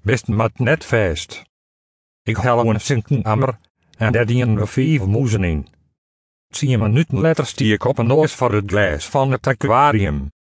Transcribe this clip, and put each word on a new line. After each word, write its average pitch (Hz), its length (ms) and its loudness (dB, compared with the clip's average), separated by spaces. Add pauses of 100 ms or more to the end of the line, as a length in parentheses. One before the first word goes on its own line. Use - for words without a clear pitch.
Best 113 260 -2
mat 110 300 -2
net 135 260 0
vast." 98 580 -2 (800)
Ik 110 140 -4
hel 117 300 2
een 107 140 0
zinken 123 420 -2
ammer 107 360 -2 (400)
en 107 140 0
daar 113 140 2
dienen 110 300 0
we 107 100 -2
vijf 135 380 0
moezen 107 400 0
in. 78 240 -2 (800)
Tien 131 300 0
minuten 113 420 0
later 160 260 0
stie - 260 0
ik 104 120 -2
op 117 140 0
een 117 140 0
oos 156 220 2
voor 120 180 0
het 101 180 -2
glas 92 380 0
van 135 220 0
het - 160 -4
aquarium. 101 840 0 (120)